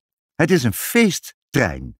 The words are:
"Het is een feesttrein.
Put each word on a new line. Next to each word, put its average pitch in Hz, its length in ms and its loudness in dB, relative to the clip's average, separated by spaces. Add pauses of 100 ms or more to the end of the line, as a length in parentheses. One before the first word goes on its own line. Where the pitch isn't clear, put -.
(340)
"Het 160 160 0
is 175 120 4
een 131 100 0
feesttrein. 110 1300 -2